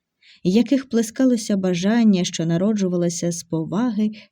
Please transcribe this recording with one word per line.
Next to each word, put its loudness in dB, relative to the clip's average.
яких 2
плескалося 0
бажання, 2
що -4
народжувалося 0
з -8
поваги -4